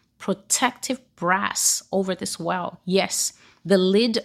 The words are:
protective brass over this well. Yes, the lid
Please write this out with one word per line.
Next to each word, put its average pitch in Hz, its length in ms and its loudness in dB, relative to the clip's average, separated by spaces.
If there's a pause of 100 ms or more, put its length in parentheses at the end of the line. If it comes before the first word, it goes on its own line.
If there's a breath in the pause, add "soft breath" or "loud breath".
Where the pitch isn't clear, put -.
(180 soft breath)
protective - 800 -2 (160)
brass - 760 0
over 190 240 0
this - 240 -8
well. 175 460 -6
Yes, - 480 0 (300 soft breath)
the 190 140 4
lid 208 480 4